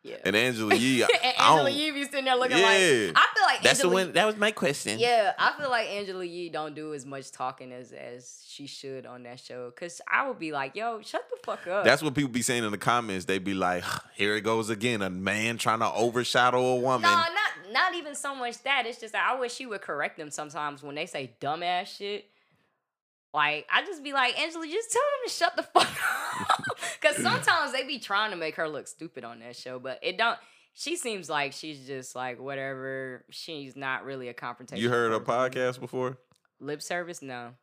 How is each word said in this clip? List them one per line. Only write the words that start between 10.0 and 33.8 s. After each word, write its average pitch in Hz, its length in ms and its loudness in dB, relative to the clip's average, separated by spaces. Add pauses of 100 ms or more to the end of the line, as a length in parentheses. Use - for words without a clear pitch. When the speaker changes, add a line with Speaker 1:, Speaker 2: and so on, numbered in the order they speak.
Speaker 1:
I 247 200 2
would 233 100 -6
be 160 140 -6
like, 135 240 -4
"Yo, 220 260 -6
shut - 300 -8
the - 120 -8
fuck - 220 -6
up." 185 200 0
Speaker 2:
That's 143 180 6
what 147 100 -2
people 143 160 0
be 117 140 -2
saying 120 220 0
in 104 60 0
the 101 60 -4
comments. 107 480 0
They 95 140 2
be 95 160 -2
like, 90 280 0 (160)
<sighs> - 160 -18
"Here 104 200 2
it 107 60 0
goes 113 280 0
again, 113 320 0
a 95 80 0
man 104 480 0
trying 113 220 2
to 104 120 2
overshadow 123 720 4
a 127 120 4
woman." 123 340 2
Speaker 1:
Nah, 349 60 6
not, 339 560 0
not 339 240 2
even 294 180 -8
so 277 220 -6
much 240 280 -8
that. 262 220 0
It's 233 140 -8
just 220 140 -12
that 190 140 0
I 254 120 0
wish 240 160 -4
she 262 100 -10
would 202 160 -8
correct 156 360 -4
them 151 120 -10
sometimes 147 540 -8
when 143 100 -12
they 160 140 -6
say 135 340 -10
dumbass 175 460 -2 (100)
shit. 202 280 -8 (1080)
Like, 151 400 2
I 247 120 4
just 339 180 -8
be 285 100 -6
like, 254 260 2
"Angela, 320 280 -4
just 440 240 -4
tell 480 100 4
them 554 260 0
to - 60 -4
shut 349 240 0
the 339 60 -2
fuck - 260 4
<laughs> - 500 -2
up." - 220 2 (400)
'Cause 302 160 4
sometimes 359 560 2
they 269 100 -2
be 269 160 -6
trying 208 320 0
to 180 60 -6
make 156 180 -4
her 165 120 -2
look 143 200 -8
stupid 160 380 -14
on 117 160 -12
that 120 140 -16
show, 127 220 -10
but 127 240 -8
it 180 160 -2
don't, 226 220 2 (340)
she 311 220 -6
seems 202 340 -6
like 143 240 0
she's 147 320 -12
just 131 300 -10
like, 127 240 -6
whatever. 135 880 -8
She's 139 460 -12
not 131 300 -6